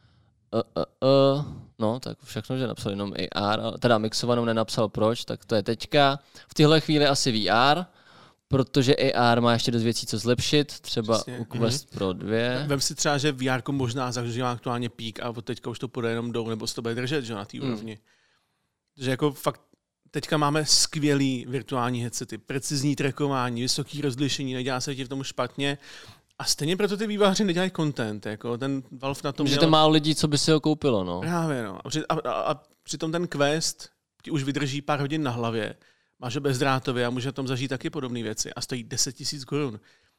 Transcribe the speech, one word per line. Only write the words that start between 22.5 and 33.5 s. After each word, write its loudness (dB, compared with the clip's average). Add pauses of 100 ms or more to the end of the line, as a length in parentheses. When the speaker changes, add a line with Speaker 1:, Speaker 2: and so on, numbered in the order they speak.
Speaker 2:
trackování, 0
vysoký -2
rozlišení, -2
nedělá -2
se -6
ti -6
v -12
tom -6
špatně. -2 (600)
A -8
stejně 0
proto 0
ty -2
vývojáři 4
nedělají 0
content, -2
jako -6
ten -4
Valve -6
na -2
tom 0
Speaker 1:
Že 2
Speaker 2:
měl 2
Speaker 1:
to 6
málo 8
lidí, 4
co 2
by 2
si 2
ho 6
koupilo, 2
no. -2
Speaker 2:
Právě, -2
no. -10
A -12
při-, -4
a, 0
a, -2
a -8 (220)
přitom -6
ten -2
Quest 0 (340)